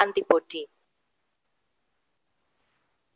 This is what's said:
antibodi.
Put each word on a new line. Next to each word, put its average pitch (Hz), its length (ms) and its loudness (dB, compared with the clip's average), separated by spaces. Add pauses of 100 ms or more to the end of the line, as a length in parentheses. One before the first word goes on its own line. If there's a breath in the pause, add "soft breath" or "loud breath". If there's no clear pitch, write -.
antibodi. 165 640 -2 (2500)